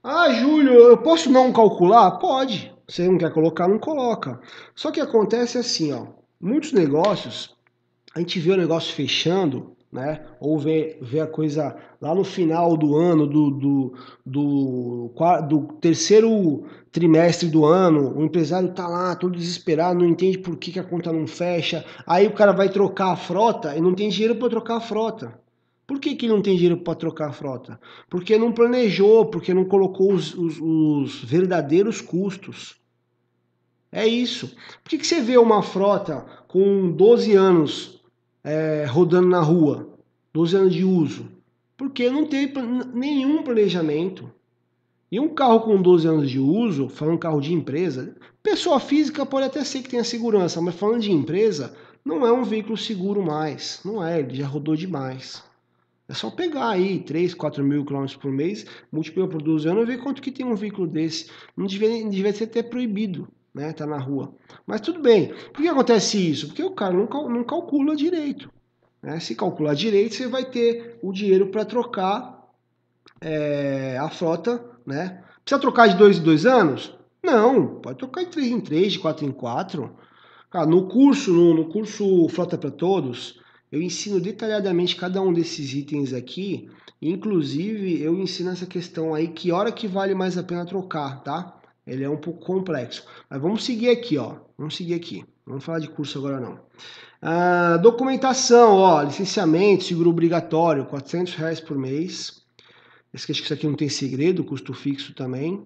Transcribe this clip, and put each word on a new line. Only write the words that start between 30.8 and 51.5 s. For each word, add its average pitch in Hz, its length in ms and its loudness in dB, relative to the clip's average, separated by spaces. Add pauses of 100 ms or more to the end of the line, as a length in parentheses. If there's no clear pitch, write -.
verdadeiros 175 760 2
custos. - 760 -8 (1160)
É 208 160 -2
isso. 233 480 -4 (280)
Por - 60 -20
que 320 100 -4
que - 80 -6
você - 120 0
vê 247 200 0
uma 220 240 6
frota 190 600 -2 (240)
com 190 440 2
doze 202 420 6
anos, 185 680 2 (400)
é, 156 440 -2
rodando 175 420 4
na 180 120 4
rua? 151 480 2 (420)
Doze 170 240 0
anos 190 200 4
de 180 80 0
uso? 156 420 0 (500)
Porque 262 320 -4
não 294 200 0
tem 277 200 -2
pla-, 269 140 -6
n-, 247 320 -6
nenhum 277 480 -2
planejamento. 180 880 -2 (840)
E 196 80 -2
um 311 100 0
carro 233 320 4
com 214 200 2
doze 175 260 6
anos 151 220 0
de 127 80 -4
uso, 147 500 0
falando 160 300 -4
carro 160 240 -2
de 151 100 -4
empresa, 151 640 -4 (280)
pessoa 349 360 0
física 285 460 0
pode 269 220 -2
até 277 160 -6
ser 262 180 -8
que - 80 -16
tenha 240 140 -2
segurança, 208 580 0
mas 175 140 -4
falando 220 260 -2
de 208 100 -2
empresa, 156 640 0 (300)